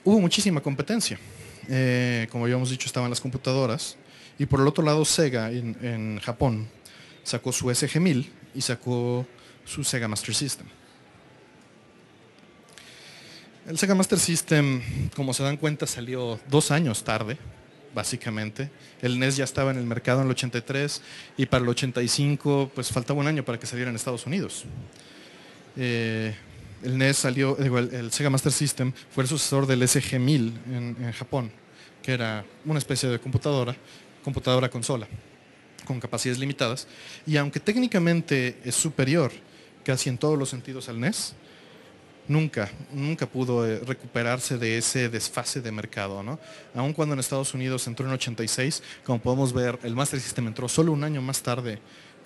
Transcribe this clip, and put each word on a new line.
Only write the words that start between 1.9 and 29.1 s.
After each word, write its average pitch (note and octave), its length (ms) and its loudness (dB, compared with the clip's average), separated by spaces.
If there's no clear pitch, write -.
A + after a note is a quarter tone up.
como A#2+ 140 -2
habíamos B2 260 2
dicho, C3 160 -6
estaban B2 240 -2
las A#2+ 100 -4
computadoras C3 720 -2
y C#3+ 80 0
por C#3 120 4
el C3+ 80 8
otro D3+ 160 4
lado D3+ 220 4
Sega A#2+ 460 2
en, A#2+ 320 -4
en A2 360 -4
Japón A2+ 480 0
sacó - 300 -4
su B2 180 -2
S B2 180 2
G D#3 120 0
mil D#3 320 2
y C3+ 60 -4
sacó B2 680 0
su - 180 -8
Sega A#2+ 240 -2
Master G#2+ 260 -4
System. - 320 -4
El D#3+ 100 -6
Sega G3 160 4
Master F#3+ 240 4
System, C#3+ 640 2
como C3+ 160 -2
se C3 120 -2
dan C#3+ 120 0
cuenta, D3+ 300 -2
salió A#2+ 540 -4
dos D3 220 6
años C#3+ 320 2
tarde, A2 340 0
básicamente. A2 800 -4
El B2 200 0
nes C3 180 2
ya C3+ 60 0
estaba C3+ 260 0
en C3 80 0
el B2 80 -2
mercado B2 360 2
en C3+ 40 4
el C3 60 4
ochenta B2 260 -2
y A#2 40 -2
tres C#3 420 -4
y C3+ 80 2
para B2+ 160 4
el B2 80 2
ochenta B2 320 0
y B2 60 2
cinco, C#3+ 640 2
pues, B2 160 -4
faltaba C#3+ 300 0
un C#3+ 80 2
año D3+ 180 0
para A#2 140 -4
que - 80 -12
saliera B2 240 -4
en A#2 40 -4
Estados A#2+ 300 -6
Unidos. D3+ 380 -4
Eh, A2+ 560 0
el B2+ 160 -2
nes C3+ 200 4
salió, C3+ 420 2
digo, C3 180 2
el, A#2+ 160 2
el A#2 180 -6
Sega C#3+ 200 2
Master C3+ 200 4
System C3 400 0